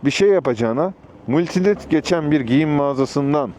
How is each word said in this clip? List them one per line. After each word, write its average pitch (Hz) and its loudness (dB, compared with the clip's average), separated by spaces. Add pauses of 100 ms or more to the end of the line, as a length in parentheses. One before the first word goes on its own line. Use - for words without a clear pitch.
bir 143 2
şey 196 2
yapacağına 135 0 (340)
Multinet 180 0
geçen 160 0
bir 147 2
giyim 135 2
mağazasından 143 0